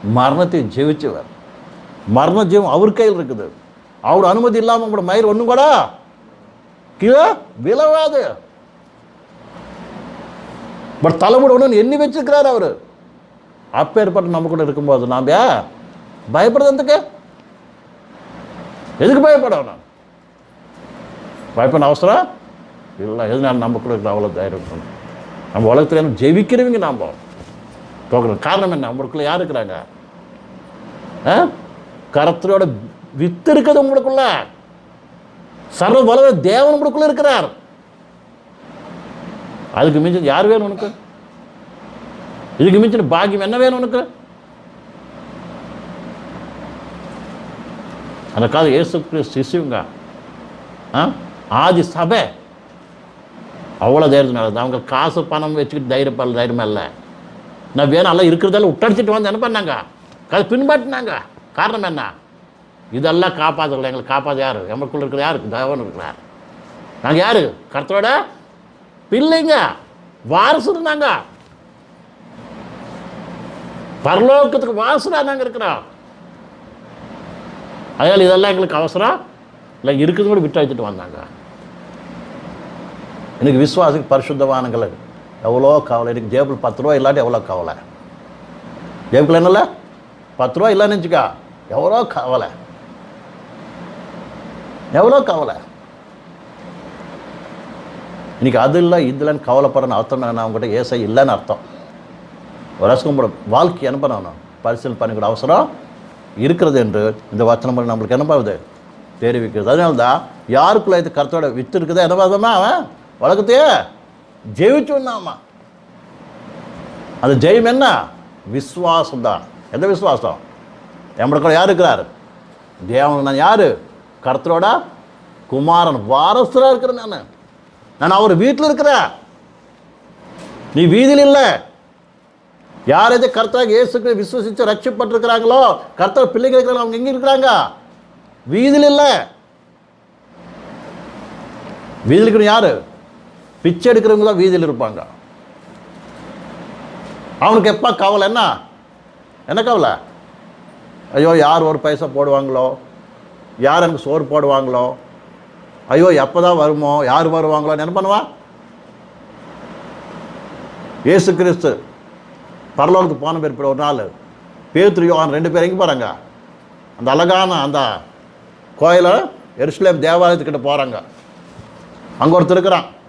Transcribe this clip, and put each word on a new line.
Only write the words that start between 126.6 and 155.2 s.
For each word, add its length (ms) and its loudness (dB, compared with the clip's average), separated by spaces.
இருக்கிறேன் 320 0
நானு. 180 -10
நான் 180 4
அவர் 200 4
வீட்டுல 320 2
இருக்கிறேன். 360 2
நீ 80 4
வீதியில் 340 6
இல்ல. 100 8
யார் 300 6
எது 180 4
கர்த்தராக 400 2
இயேசு 280 2
கிறிஸ்து 220 0
விசுவசிச்சு 460 -4
ரட்சிக்கப்பட்டிருக்கிறாங்களோ, 880 0
கர்த்தர் 340 2
பிள்ளைகள் 240 2
இருக்கிறாங்க, 260 0
அவங்க 160 -6
எங்க 140 -2
இருக்கிறாங்க? 340 2
வீதியில் 380 4
இல்ல. 100 4
வீதியில் 240 4
இருக்கிற 260 4
யாரு? 200 4
பிச்சை 300 2
எடுக்கிறவங்க 320 4
தான் 180 2
வீதியில் 260 2
இருப்பாங்க. 320 -6
அவனுக்கு 300 4
எப்ப 280 -2
கவலை 240 2
என்ன? 160 0
என்ன 180 -2
கவலை? 240 2
ஐயோ, 220 4
யார் 340 4
ஒரு 80 -2
பைசா 280 -2
போடுவாங்களோ, 600 0
யார் 160 4
எனக்கு 240 -2
சோறு 260 -2
போடுவாங்களோ, 540 2